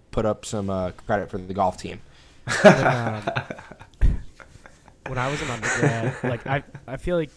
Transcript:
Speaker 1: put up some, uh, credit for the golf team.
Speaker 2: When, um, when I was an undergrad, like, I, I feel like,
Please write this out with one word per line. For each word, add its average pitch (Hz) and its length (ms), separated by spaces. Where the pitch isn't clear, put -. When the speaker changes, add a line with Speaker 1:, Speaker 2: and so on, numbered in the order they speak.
Speaker 1:
put 110 140
up 107 200
some, 98 240
uh, 92 220
credit 104 240
for 101 80
the 92 140
golf 92 240
team. - 240
Speaker 2:
When, 143 240
um, 117 360
when 127 100
I 127 140
was 147 100
an 151 80
undergrad, 117 760
like, 123 220
I, 139 160
I 131 120
feel 175 180
like, 160 220